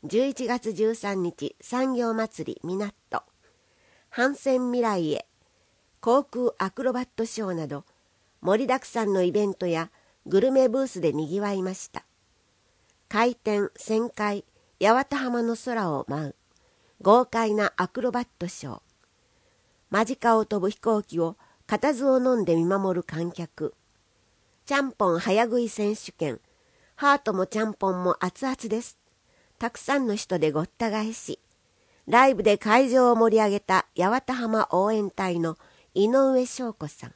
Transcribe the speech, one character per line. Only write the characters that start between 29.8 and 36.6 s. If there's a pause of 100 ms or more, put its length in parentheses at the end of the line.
ん
の
人
で
ご
っ
た
返
し。 (680)
ラ
イ
ブ
で
会
場
を
盛
り
上
げ
た (100)
八
幡
浜
応
援
隊
の (380)
井
上
翔